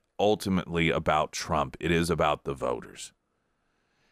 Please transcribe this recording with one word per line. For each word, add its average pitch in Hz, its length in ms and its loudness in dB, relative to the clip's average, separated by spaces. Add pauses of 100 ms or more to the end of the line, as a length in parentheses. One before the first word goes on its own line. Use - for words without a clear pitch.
(200)
ultimately 92 680 2
about 76 420 0
Trump. 73 480 -4
It 82 100 -2
is 85 180 2
about 78 360 0
the 71 100 -4
voters. 64 580 -8 (1000)